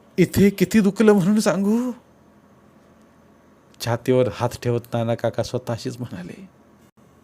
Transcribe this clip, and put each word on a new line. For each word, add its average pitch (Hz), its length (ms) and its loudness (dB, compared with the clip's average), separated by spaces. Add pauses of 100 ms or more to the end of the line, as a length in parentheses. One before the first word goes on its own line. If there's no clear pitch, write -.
(180)
इथे 190 320 4
किती 196 300 2
दुखलं 208 340 4
म्हणून 208 260 2
सांगू? 214 520 0 (1900)
छातीवर 127 480 0
हात 120 160 -2 (140)
ठेवत 120 180 -2 (120)
नाना 117 220 -2
काका 113 280 -4
स्वतःशीच 120 560 -8
म्हणाले, 90 480 -14 (760)